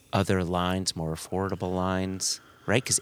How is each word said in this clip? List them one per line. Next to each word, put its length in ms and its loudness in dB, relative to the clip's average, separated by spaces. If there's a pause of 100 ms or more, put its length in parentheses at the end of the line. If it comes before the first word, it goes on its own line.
(120)
other 320 2
lines, 500 0
more 200 -2
affordable 600 -2
lines, 640 0 (260)
right? 180 4
'Cause 180 0